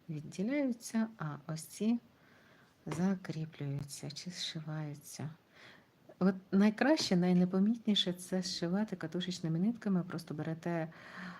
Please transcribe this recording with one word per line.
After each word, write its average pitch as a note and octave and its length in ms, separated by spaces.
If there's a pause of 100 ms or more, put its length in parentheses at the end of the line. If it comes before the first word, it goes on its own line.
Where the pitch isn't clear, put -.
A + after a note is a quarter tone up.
відділяються, A3 1000 (100)
а D3+ 180 (100)
ось D#3+ 160
ці A3+ 360 (880)
закріплюються D#3 1200
чи D#3+ 200
зшиваються. D3+ 1000 (880)
От F#3+ 160 (180)
найкраще, G#3+ 640
найнепомітніше F#3 960
це F#3 300
зшивати F#3 540
катушечними E3 640
нитками. G3 460
Просто D#3+ 300
берете, D#3+ 540 (520)